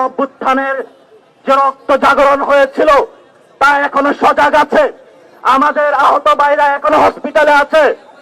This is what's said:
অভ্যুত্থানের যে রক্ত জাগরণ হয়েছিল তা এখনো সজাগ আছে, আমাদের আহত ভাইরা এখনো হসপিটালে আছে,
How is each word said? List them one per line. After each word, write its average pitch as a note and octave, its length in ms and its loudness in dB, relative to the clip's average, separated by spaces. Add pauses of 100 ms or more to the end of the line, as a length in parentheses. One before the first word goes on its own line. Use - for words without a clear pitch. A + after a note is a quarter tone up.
অভ্যুত্থানের C4+ 680 -4 (680)
যে C4 160 0
রক্ত C4+ 280 -4 (160)
জাগরণ C#4 360 2 (100)
হয়েছিল C#4 400 0 (720)
তা C#4 80 2 (180)
এখনো C#4+ 240 -2 (120)
সজাগ D4 300 0 (120)
আছে, A3 200 0 (720)
আমাদের D4 360 0 (140)
আহত C#4+ 220 0 (140)
ভাইরা C#4+ 260 2 (100)
এখনো D4+ 280 -2
হসপিটালে D4 580 0
আছে, D4+ 220 0 (380)